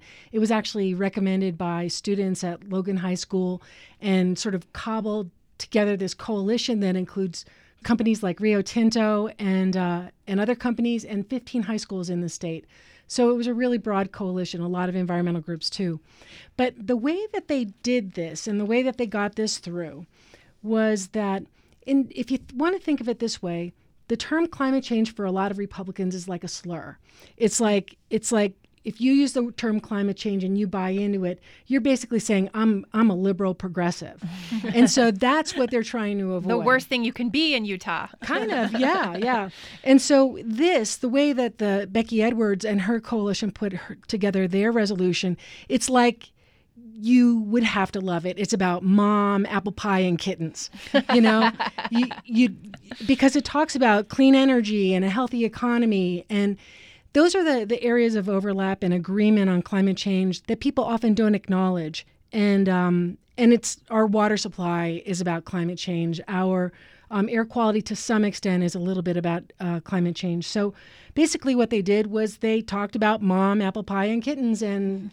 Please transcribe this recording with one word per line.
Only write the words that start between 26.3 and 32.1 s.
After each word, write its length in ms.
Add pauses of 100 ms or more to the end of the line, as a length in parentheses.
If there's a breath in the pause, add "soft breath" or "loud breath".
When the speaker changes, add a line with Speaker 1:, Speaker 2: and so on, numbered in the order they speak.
Speaker 1:
a 40
slur. 500 (400 soft breath)
It's 240
like, 340 (140)
it's 220
like 220 (300)
if 160
you 140
use 200
the 180
term 280
climate 380
change 260
and 140
you 80
buy 240
into 360
it, 160 (260 loud breath)
you're 140
basically 380